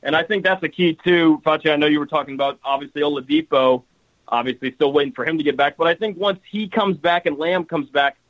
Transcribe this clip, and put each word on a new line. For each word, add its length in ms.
And 140
I 80
think 220
that's 160
the 80
key, 240
too. 520
Facci, 240
I 60
know 100
you 140
were 60
talking 280
about, 300
obviously, 380
Oladipo, 840
obviously 420
still 220
waiting 180
for 140
him 120
to 60
get 140
back. 180
But 120
I 60
think 240
once 220
he 200
comes 260
back 300
and 120
Lamb 280
comes 240
back 260